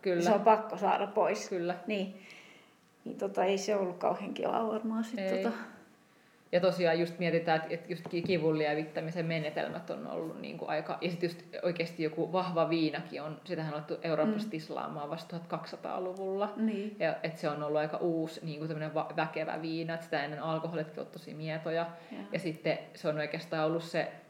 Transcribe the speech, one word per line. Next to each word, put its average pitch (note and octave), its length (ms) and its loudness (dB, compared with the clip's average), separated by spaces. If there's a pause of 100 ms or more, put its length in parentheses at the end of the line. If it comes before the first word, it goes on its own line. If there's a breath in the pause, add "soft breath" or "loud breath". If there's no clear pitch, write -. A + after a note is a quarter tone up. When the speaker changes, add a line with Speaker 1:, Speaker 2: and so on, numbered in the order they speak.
Speaker 1:
Kyllä. F3 200 4
Speaker 2:
se F3+ 100 6
on G#3 80 6
pakko G#3+ 360 6
saada G3 300 4
pois. G3 420 2
Speaker 1:
Kyllä. F3 260 0 (120)
Speaker 2:
Niin. G3 340 -2 (840 loud breath)
Niin - 140 -8
tota, G3 260 2
ei G3 140 4
se G#3 180 2
ollut F3+ 220 0
kauhean - 360 0
kivaa - 340 0
varmaan A3 360 0
sit A3 140 -6
Speaker 1:
Ei. F#3+ 260 0
Speaker 2:
tota. A3+ 120 2 (960 soft breath)
Speaker 1:
Ja F3 80 6
tosiaan E3+ 400 6
just E3+ 180 0
mietitään, E3 420 4
että, E3+ 140 -4
että E3+ 180 -6
just E3 160 -6
ki-, F3 140 0
kivun D#3+ 360 4
lievittämisen D#3+ 680 0
menetelmät D#3+ 640 -2
on C#3+ 160 -6
ollut E3 340 -6
niinku - 280 -8
aika, D#3 320 -2
ja F3 100 0
sit E3+ 120 -2
just E3+ 160 -2 (240)
oikeesti E3+ 400 0
joku D#3 300 0
vahva F3 380 4
viinakin D#3+ 520 0
on, D#3 220 -8
sitähän D#3+ 280 -2
on D3+ 60 -2
alettu D#3 240 -4
Euroopasta E3+ 440 4
Speaker 2:
Mm. - 40 -6
Speaker 1:
tislaamaan D3+ 600 -4
vasta E3 180 -6
tuhat F3 180 -8
kaksisataaluvulla. F#3+ 1120 -4
Speaker 2:
Niin. G#3 420 0
Speaker 1:
Ja D#3+ 240 2
et E3 160 -4
se D#3 100 0
on D3 140 -2
ollut D3+ 160 2
aika D#3 180 0
uusi E3 480 0
niinku D#3 240 -4
tämmönen D#3 260 -4
va-, D3+ 220 0
väkevä D#3+ 460 0
viina, E3 320 -2
että E3 100 -6
sitä D3 200 0
ennen C#3 180 -4
alkoholitkin D#3+ 580 -2
on - 60 -6
tosi D#3 280 -14
mietoja. D#3+ 520 -2 (260 loud breath)
Speaker 2:
Joo. G3+ 80 -10 (120)
Speaker 1:
Ja F3 60 0
sitten D#3+ 400 0 (160)
se - 140 -2
on D3+ 100 2
oikeastaan D#3 480 0
ollut E3 180 2
se - 280 0 (180)